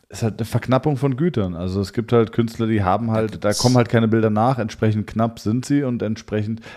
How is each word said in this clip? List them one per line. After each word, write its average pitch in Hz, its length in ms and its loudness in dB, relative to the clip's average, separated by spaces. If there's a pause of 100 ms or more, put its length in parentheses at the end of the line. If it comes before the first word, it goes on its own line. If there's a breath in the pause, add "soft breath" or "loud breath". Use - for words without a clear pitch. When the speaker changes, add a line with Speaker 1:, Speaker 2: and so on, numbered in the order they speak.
Speaker 1:
Ist - 160 -10
halt 107 160 0
eine 113 60 -4
Verknappung 127 500 0
von 131 220 -2
Gütern. 120 380 0
Also 92 260 -2
es 95 100 -4
gibt 117 220 -4
halt 113 180 4
Künstler, 113 360 -2
die 107 160 2
haben 107 240 0
Speaker 2:
Da 110 60 0
Speaker 1:
halt, 110 300 -2
da 104 60 2
Speaker 2:
gibt's 104 80 0
Speaker 1:
kommen 127 180 4
halt 117 140 4
keine 113 180 4
Bilder 110 220 4
nach, 117 300 2
entsprechend 107 480 -2
knapp 113 320 -2
sind 120 260 -2
sie 143 180 2
und 120 180 -2
entsprechend, 107 600 -4 (160 loud breath)